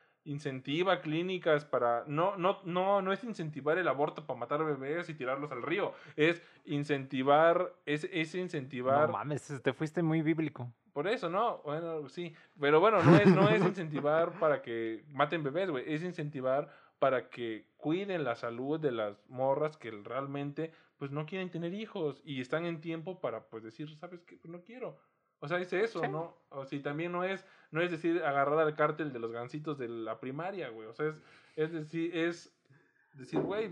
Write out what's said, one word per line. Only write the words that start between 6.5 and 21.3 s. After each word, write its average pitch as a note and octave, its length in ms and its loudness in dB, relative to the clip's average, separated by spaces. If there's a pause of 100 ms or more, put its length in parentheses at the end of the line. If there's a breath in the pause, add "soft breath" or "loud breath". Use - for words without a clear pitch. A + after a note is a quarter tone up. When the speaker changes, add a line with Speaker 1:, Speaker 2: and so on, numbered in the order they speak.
Speaker 1:
incentivar, D3 1080 4 (140)
es, D3+ 260 0
es D#3+ 220 -2
incentivar C#3 720 0
Speaker 2:
No - 60 -2
mames, B2+ 360 -4 (120)
te C3 100 2
fuiste D#3 300 -2
muy D#3+ 200 4
bíblico. D3+ 480 -2 (220)
Speaker 1:
Por D3 140 -4
eso, F#3+ 240 -2
¿no? G#3 340 0
Bueno, D#3 440 -6
sí, E3+ 260 -10 (240 soft breath)
pero D3 220 8
bueno, G#3 220 8
no E3 140 12
es, - 180 10
no G3 140 8
es G#3+ 140 6
Speaker 2:
<laughs> - 20 4
Speaker 1:
incentivar D#3+ 720 0
para D3+ 220 4
que A2+ 520 -4
maten D3+ 300 2
bebés, E3 280 -2
güey, B2+ 160 -4
es D#3 160 -2
incentivar D3 680 -2 (300 loud breath)
para C3 320 2
que A2+ 360 -8 (120)
cuiden F3 460 -2
la A#2+ 100 -2
salud B2+ 460 -4
de D3 120 0
las G#2+ 240 -4 (120)
morras C#3 500 -2
que A#2 120 -10
realmente, C#3 800 -6 (260 soft breath)
pues, C#3 140 -8
no D3+ 120 -6
quieren F#3 240 -8